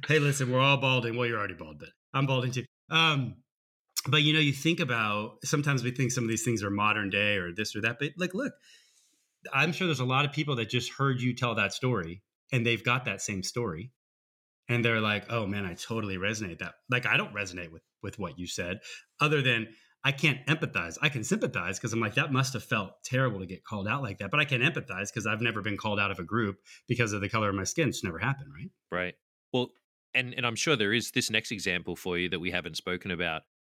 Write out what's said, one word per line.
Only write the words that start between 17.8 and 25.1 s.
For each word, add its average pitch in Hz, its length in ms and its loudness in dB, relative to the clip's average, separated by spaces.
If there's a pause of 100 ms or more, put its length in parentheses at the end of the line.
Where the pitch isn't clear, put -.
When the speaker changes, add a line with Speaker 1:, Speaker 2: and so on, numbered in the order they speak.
Speaker 1:
with 98 160 -8
what 85 200 -6
you 90 100 -6
said, 92 320 -4 (400)
other 147 220 4
than 117 260 2 (340)
I 139 80 2
can't 143 360 2
empathize. 101 540 -2
I 156 80 2
can 120 140 -4
sympathize 101 560 -2
'cause 113 140 -4
I'm 113 80 0
like, 107 140 0
"That 139 180 0
must 131 220 2
have 107 100 -6
felt 104 400 -4
terrible 127 340 0
to 92 80 -6
get 87 180 -12
called 101 220 -6
out 135 160 -2
like 101 160 -6
that," 98 140 -6
but 147 80 4
I 147 40 4
can't 127 200 0
empathize 104 500 -2